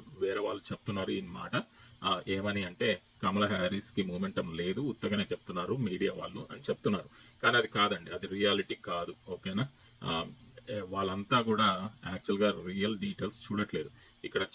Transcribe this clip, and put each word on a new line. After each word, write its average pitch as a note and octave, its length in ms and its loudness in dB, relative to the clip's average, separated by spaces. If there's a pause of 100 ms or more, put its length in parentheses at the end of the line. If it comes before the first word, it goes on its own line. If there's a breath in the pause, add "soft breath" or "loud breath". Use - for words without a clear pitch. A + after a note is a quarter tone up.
(200)
వేరే G2 200 2
వాళ్ళు G#2 220 -2 (100)
చెప్తున్నారు F#2+ 400 -4
ఈ F#2 100 -2
మాట, F#2 420 -4 (400 loud breath)
ఆ, - 240 2
ఏమని G2+ 360 0
అంటే, F#2 380 0 (220)
"కమలా G2+ 240 4
హ్యారిస్‌కి G2 560 0
మొమెంటం F#2 520 -2
లేదు, F#2 260 0
ఉత్తగానే G#2 420 0
చెప్తున్నారు - 520 -2
మీడియా F#2+ 380 2
వాళ్ళు" - 380 -8
అని - 100 -12
చెప్తున్నారు. - 480 0 (340 loud breath)
కానీ B2 140 6
అది - 100 4
కాదండి, E3 440 2
అది - 160 -6
రియాలిటీ G2+ 480 2
కాదు. F2 400 -4 (140)
ఓకేనా? F#2+ 380 -2 (360 loud breath)
ఆ, E2 220 -2 (440)
ఏ, G#2 100 -2
వాళ్ళంతా G2 640 0
కూడా G#2+ 480 4 (160)
యాక్చువల్‌గా F#2+ 600 2
రియల్ G2 320 0
డీటెయిల్స్ G2+ 540 -6
చూడట్లేదు. - 380 -2 (360 loud breath)
ఇక్కడ F#2+ 300 -2